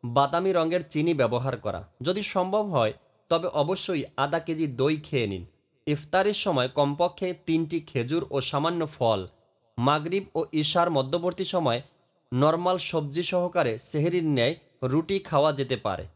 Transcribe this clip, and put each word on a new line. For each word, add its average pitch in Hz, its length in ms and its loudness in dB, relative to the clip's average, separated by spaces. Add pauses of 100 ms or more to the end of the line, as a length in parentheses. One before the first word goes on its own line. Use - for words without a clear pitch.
বাদামি 143 480 2
রঙের 165 360 2
চিনি 160 240 2
ব্যবহার 123 440 0
করা। 98 240 -6 (200)
যদি 180 220 -2
সম্ভব 196 460 0
হয় 117 240 2 (380)
তবে 165 220 2
অবশ্যই 156 500 0 (140)
আধা 147 220 0
কেজি 160 280 -2
দই 135 300 0
খেয়ে 139 300 -2
নিন। 95 160 -4 (440)
ইফতারের 190 560 0
সময় 131 260 2
কমপক্ষে 147 580 0 (180)
তিনটি 160 340 0
খেজুর 143 520 -2
ও 139 100 0
সামান্য 165 460 -2
ফল, 113 340 0 (560)
মাগরিব 151 480 0 (100)
ও 160 40 -2 (120)
ইশার 170 400 2
মধ্যবর্তী 170 540 -2
সময় 143 340 0 (520)
নরমাল 165 480 4
সবজি 160 440 -4
সহকারে 175 540 0
সেহরির 165 520 0
ন্যায় 139 260 2 (280)
রুটি 156 360 0
খাওয়া 156 340 2
যেতে 131 240 -2
পারে। 92 280 -4 (100)